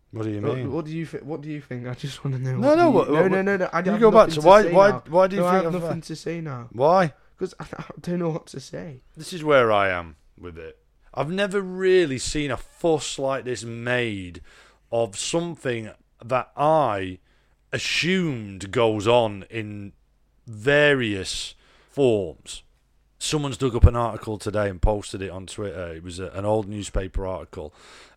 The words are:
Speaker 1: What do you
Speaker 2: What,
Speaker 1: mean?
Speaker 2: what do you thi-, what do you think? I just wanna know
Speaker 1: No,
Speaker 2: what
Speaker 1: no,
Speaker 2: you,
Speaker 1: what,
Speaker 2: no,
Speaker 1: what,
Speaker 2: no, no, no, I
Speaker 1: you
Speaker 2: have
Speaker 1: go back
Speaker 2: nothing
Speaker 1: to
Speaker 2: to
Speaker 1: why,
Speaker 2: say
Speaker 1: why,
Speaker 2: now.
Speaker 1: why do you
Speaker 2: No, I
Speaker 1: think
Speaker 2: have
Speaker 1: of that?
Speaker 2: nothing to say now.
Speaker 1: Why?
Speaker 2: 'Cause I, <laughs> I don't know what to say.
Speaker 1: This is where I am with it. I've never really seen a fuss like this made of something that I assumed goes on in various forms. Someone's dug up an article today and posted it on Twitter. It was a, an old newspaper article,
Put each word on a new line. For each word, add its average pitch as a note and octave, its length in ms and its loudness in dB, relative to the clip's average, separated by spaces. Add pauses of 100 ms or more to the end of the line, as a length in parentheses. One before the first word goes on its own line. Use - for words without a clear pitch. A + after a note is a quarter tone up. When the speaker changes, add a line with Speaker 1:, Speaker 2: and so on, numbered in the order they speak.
(120)
Speaker 1:
What A2 100 -8
do A2 80 -4
you G#2 100 -6
Speaker 2:
What, A2 160 -2
Speaker 1:
mean? B2+ 160 -6
Speaker 2:
what D#3 120 -6
do D3+ 80 -12
you E3 120 -6
thi-, D3 140 -12
what D3+ 220 -10
do D3+ 100 -14
you D3 100 -10
think? B2 280 -12
I B2 60 -10
just - 300 -12
wanna C3+ 140 -4
know C3 200 -4
Speaker 1:
No, A#3 100 2
Speaker 2:
what D#4 100 4
Speaker 1:
no, F4 80 6
Speaker 2:
you, C#4+ 80 4
Speaker 1:
what, D#3 140 4
Speaker 2:
no, D3+ 140 2
Speaker 1:
what, F#3+ 100 2
Speaker 2:
no, F#3+ 100 0
no, G3+ 140 0
no, F3+ 160 -2
I E3 80 -2
Speaker 1:
you F3+ 100 -2
Speaker 2:
have G#3+ 100 -2
Speaker 1:
go A3 120 8
back G#3+ 160 8
Speaker 2:
nothing D#3+ 80 -4
Speaker 1:
to D#3 40 -2
Speaker 2:
to D3+ 60 4
Speaker 1:
why, G3 160 10
Speaker 2:
say G3 100 0
Speaker 1:
why, G3 180 8
Speaker 2:
now. A#2+ 180 -6
Speaker 1:
why F3+ 180 4
do F#3 80 -2
you G3 80 0
Speaker 2:
No, F3 60 2
I - 20 2
Speaker 1:
think F#3 140 4
Speaker 2:
have E3+ 100 -2
Speaker 1:
of F3+ 60 -2
that? E3+ 80 -4
Speaker 2:
nothing D#3 140 -6
to E3 120 -12
say E3 260 -8
now. B2+ 300 -10
Speaker 1:
Why? D#3 420 4 (240)
Speaker 2:
'Cause F#3 220 -8
I, - 60 -12
<laughs> - 140 -14
I D#3+ 60 -14 (160)
don't F3 200 -6
know E3+ 80 -2
what D#3+ 180 -6
to - 140 -14
say. D3 400 -14 (160)
Speaker 1:
This D#3+ 160 -14
is F3 100 -10
where C3+ 300 6
I G2+ 160 4
am F2 260 -6 (240)
with E2+ 180 -16
it. D#2+ 220 -18 (340)
I've C#3+ 180 -6
never G3 300 -2
really F#3 580 2
seen C#3+ 340 -4
a A2+ 40 -4
fuss - 640 -4
like C3+ 260 -4
this A#2 200 -8
made A#2 760 -4 (520)
of A#2 260 -2
something C#3 720 -4 (340)
that A#2+ 320 -2
I A#2+ 640 0 (540)
assumed A#2+ 960 -2
goes G#2+ 380 2
on A2 420 4
in G#2 440 -12 (520)
various A#2+ 1080 0 (360)
forms. G#2+ 720 0 (560)
Someone's C#3+ 380 -4
dug C3 180 0
up A#2 100 8
an B2 120 6
article A2 420 -4
today G#2 300 -2
and F#2 120 -8
posted G#2 400 -2
it F#2+ 100 -6
on F#2 160 -14
Twitter. F2 480 -10
It E2 100 -14
was F2 160 -12
a, F#2 100 -8
an F#2+ 140 -8
old G#2+ 240 0
newspaper G2 580 -6
article, D#2+ 480 -10 (420)